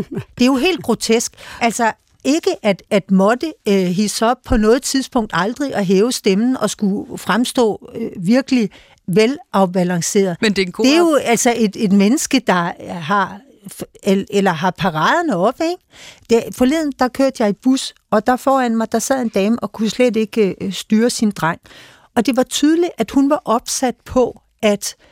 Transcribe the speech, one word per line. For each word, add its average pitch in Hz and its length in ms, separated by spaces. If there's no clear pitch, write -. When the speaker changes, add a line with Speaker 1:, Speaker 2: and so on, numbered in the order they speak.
Speaker 1:
<laughs> - 220
Speaker 2:
Det - 40
er 240 40
jo 269 100
helt 311 280
grotesk. 226 500
Altså, 226 300
ikke 320 380
at, 202 260
at 202 220
måtte, 226 420
øh, 202 60
hidse 190 440
sig 226 140
op 254 140
på 254 120
noget 220 240
tidspunkt 247 520
aldrig 240 420
at 202 100
hæve 196 260
stemmen 233 460
og 208 120
skulle - 480
fremstå, 220 760
øh, 226 160
virkelig 240 440
velafbalanceret. 185 1300
Speaker 3:
Men 214 120
det 196 80
er 190 40
en 180 60
god 220 140
Speaker 2:
Det 269 80
er 320 40
jo 339 180
Speaker 3:
op- 254 80
Speaker 2:
altså 233 340
et, 220 180
et 208 160
menneske, 208 560
der 180 460
har 190 460
f-, - 300
el-, 196 260
eller 196 220
har 170 200
paraderne 196 640
op, 196 260
ikke? 339 220
Det, 226 260
forleden, 285 440
der 254 80
kørte 262 360
jeg 208 60
i 202 40
bus, 262 400
og 208 160
der 254 80
foran 247 420
mig, 226 140
der 226 80
sad 262 220
en 226 80
dame 202 300
og 208 120
kunne 214 180
slet 240 260
ikke, 214 460
øh, 190 120
styre 220 360
sin 214 220
dreng. 165 280
Og 240 100
det 262 120
var 254 60
tydeligt, 330 540
at - 140
hun 277 180
var 294 160
opsat 233 500
på, - 360
at 208 340